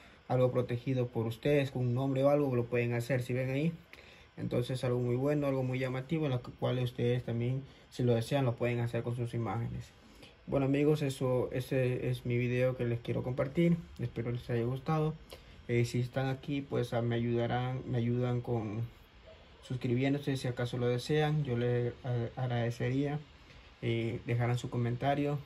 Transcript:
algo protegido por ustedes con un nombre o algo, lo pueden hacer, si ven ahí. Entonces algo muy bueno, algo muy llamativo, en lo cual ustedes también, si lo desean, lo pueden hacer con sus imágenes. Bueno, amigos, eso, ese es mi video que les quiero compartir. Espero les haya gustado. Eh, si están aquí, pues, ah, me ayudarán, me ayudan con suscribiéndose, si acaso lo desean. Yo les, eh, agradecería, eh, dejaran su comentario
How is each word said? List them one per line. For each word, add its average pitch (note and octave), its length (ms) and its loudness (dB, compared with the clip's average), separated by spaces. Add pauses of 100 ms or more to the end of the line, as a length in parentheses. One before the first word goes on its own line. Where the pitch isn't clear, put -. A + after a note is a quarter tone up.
(280)
algo B2+ 240 4
protegido B2 540 0
por A#2 220 -2
ustedes C#3 420 2
con B2+ 140 -2
un A#2+ 100 2
nombre C3+ 300 0
o C#3 60 8
algo, C#3+ 260 4
lo A#2+ 100 2
pueden A#2+ 280 0
hacer, A#2+ 280 0
si A#2+ 120 -4
ven C3 180 -2
ahí. D3+ 220 0 (640)
Entonces B2 460 -2
algo B2 140 0
muy A#2+ 180 2
bueno, C#3+ 300 2
algo C3+ 160 0
muy B2+ 160 -2
llamativo, C3 480 -2
en C#3 60 2
lo B2 100 0
cual B2+ 380 -2
ustedes B2 440 0
también, A#2+ 380 -2 (300)
si - 100 -4
lo A#2+ 140 6
desean, C3+ 300 2
lo A#2+ 100 2
pueden A#2+ 240 0
hacer A#2 240 -2
con A#2+ 120 -2
sus A#2+ 200 -4
imágenes. A#2 500 -4 (640)
Bueno, C#3 180 2
amigos, D3 380 4
eso, B2+ 480 0
ese B2+ 580 0
es B2 160 -4
mi A#2+ 140 2
video B2 360 2
que B2 100 -2
les A#2+ 160 0
quiero - 200 -2
compartir. C#3 560 2 (220)
Espero A#2+ 320 -4
les A#2+ 180 -6
haya A#2 140 0
gustado. D#3 500 0 (540)
Eh, A#2+ 180 4
si B2 140 -2
están C3 280 -2
aquí, C3+ 340 -2
pues, B2 320 -2
ah, A#2 100 2
me A#2 120 2
ayudarán, A#2+ 680 0
me B2 140 0
ayudan B2 420 2
con A2+ 400 -2 (800)
suscribiéndose, C3+ 760 0
si C3+ 100 -4
acaso B2 300 -2
lo B2 100 2
desean. D3+ 560 2
Yo B2 140 0
les, A#2+ 360 2 (120)
eh, A#2+ 300 -2
agradecería, B2+ 840 0 (640)
eh, A#2 420 0
dejaran A#2+ 320 2
su B2 120 -4
comentario C#3+ 760 0